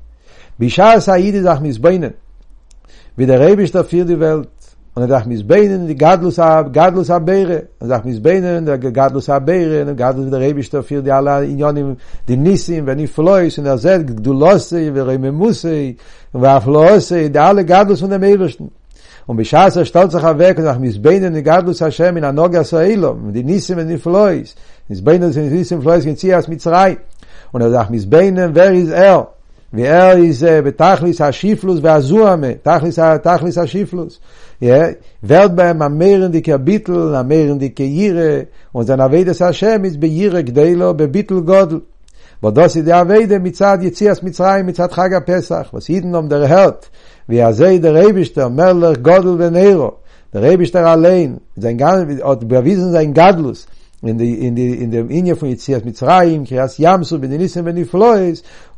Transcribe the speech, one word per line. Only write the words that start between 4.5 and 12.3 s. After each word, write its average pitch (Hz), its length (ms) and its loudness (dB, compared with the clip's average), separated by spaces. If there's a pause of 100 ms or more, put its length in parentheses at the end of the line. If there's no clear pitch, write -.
און 123 60 -4
ער 123 60 -2
זאגט 123 180 0
מיר 117 120 -6
עס 104 60 -10
ביינען, 190 420 2
די 156 60 -6
גדלות 170 460 0
ה-, 160 220 4 (100)
גדלות 170 380 0
הבריאה. 175 500 -2 (220)
ער 117 60 -10
זאגט 117 180 -4
מיר 123 100 -8
עס 107 40 -8
ביינען, 175 460 0
דער 147 100 -2
גדלות 135 540 -2
הבריאה, 156 520 -2
און 143 120 -6
גדלות 131 360 -4
דער 131 120 -4
אייבערשטער 143 400 -4
פאר 143 180 -8
די 135 120 -4
אלע 139 260 0
ענינים, 143 580 -4 (320)
די 123 80 0